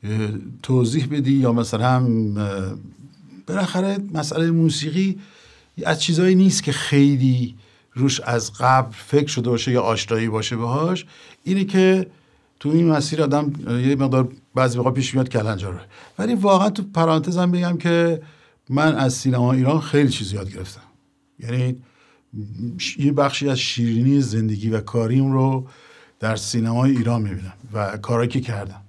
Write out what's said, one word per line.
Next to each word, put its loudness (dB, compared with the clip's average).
اه، -6
توضیح 0
بدی 0
یا 4
مثلاً، 0
اه، -2
بالاخره -2
مسئلهٔ -2
موسیقی 0
از 0
چیزایی 2
نیست 4
که -2
خیلی 2
روش 0
از -2
قبل 2
فکر 0
شده -2
باشه 0
یا 4
آشنایی 0
باشه -4
باهاش. -2
اینه 0
که 4
تو -4
این 4
مسیر 0
آدم 0
یه 2
مقدار 2
بعضی 2
موقع 2
پیش -4
میاد 0
کلنجار -2
رو. -10
ولی 0
واقعاً 4
تو -6
پرانتز 0
هم 2
بگم 0
که 0
من 2
از 0
سینما 0
ایران 2
خیلی 2
چیز -6
یاد -8
گرفتم. -14
یعنی -2
یه 2
بخشی 0
از 0
شیرینی 2
زندگی -2
و -2
کاریم 0
رو 0
در -2
سینمای 0
ایران 0
می‌بینم -6
و -4
کارایی 0
که -2
کردم. -8